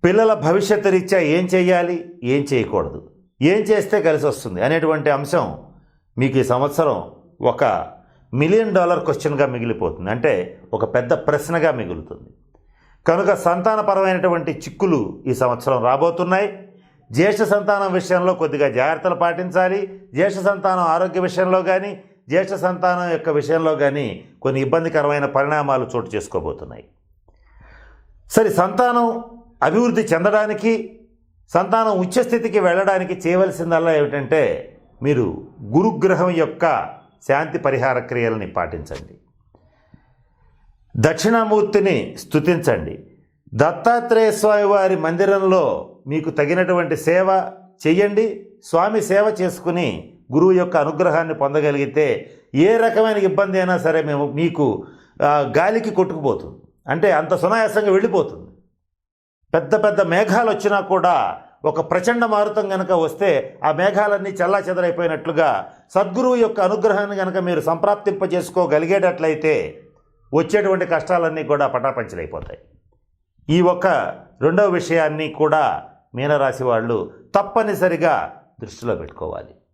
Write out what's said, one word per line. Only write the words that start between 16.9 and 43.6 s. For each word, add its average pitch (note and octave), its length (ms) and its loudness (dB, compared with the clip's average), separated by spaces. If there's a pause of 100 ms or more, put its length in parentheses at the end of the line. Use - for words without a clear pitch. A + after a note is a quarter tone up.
జ్యేష్ఠ G3 320 2 (100)
సంతానం G3+ 460 0
విషయంలో F3+ 360 0
కొద్దిగా D3 340 0 (100)
జాగ్రత్తలు D#3+ 440 0
పాటించాలి. F#3 580 0 (340)
జ్యేష్ఠ F#3+ 240 0 (100)
సంతానం F#3 460 0
ఆరోగ్య F3 260 0
విషయంలో F#3 420 0
కానీ, F#3+ 280 -2 (380)
జ్యేష్ఠ F#3 260 0 (120)
సంతానం F3+ 460 0
యొక్క E3 160 -2 (100)
విషయంలో D#3 380 0
కానీ C#3 300 0 (340)
కొన్ని C3+ 200 -2
ఇబ్బందికరమైన D3 680 0 (100)
పరిణామాలు C#3 580 0
చోటు G2 220 -4
చేసుకోబోతున్నాయి. D2 680 -8 (1500)
సరే, A3 200 4 (100)
సంతానం A#3+ 480 2 (580)
అభివృద్ధి A3 360 2
చెందడానికి, G#3 680 0 (800)
సంతానం G#3 520 0
ఉచ్చస్థితికి A#3 640 0
వెళ్ళడానికి F#3 480 0 (100)
చేయవలసిందల్లా E3+ 720 0
ఏమిటంటే C#3+ 420 0 (600)
మీరు D3 260 0 (480)
గురుగ్రహం F3+ 560 2 (100)
యొక్క - 240 -2 (600)
శాంతి D3+ 320 -2
పరిహార C3 400 0 (100)
క్రియలని A2+ 480 -2
పాటించండి, D#2+ 580 -8 (1800)
దక్షిణామూర్తిని G3+ 1040 2 (260)
స్తుతించండి, C#3+ 760 0 (560)
దత్తాత్రేయ A3 760 2 (100)